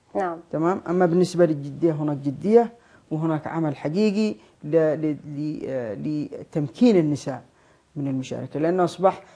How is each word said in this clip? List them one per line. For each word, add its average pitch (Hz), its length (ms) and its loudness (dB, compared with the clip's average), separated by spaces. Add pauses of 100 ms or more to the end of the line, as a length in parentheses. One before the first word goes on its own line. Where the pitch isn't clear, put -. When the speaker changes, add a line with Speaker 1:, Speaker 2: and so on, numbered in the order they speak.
(160)
Speaker 1:
نعم. 180 220 -2 (140)
Speaker 2:
تمام؟ 175 380 0
أما 180 160 4
بالنسبة 175 400 4
للجدية 143 460 0
هناك 151 260 -2
جدية 185 560 2 (380)
وهناك 156 360 -2
عمل 151 280 -2
حقيقي 208 600 0 (280)
ل-، 151 120 -2 (260)
ل-، 151 160 -2 (200)
ل-، 151 300 -6
آه، 123 260 -6
لتمكين 151 1040 0
النساء 143 440 0 (540)
من 143 120 -4
المشاركة، 127 520 -6
لأنه 175 240 2
أصبح 175 380 2 (140)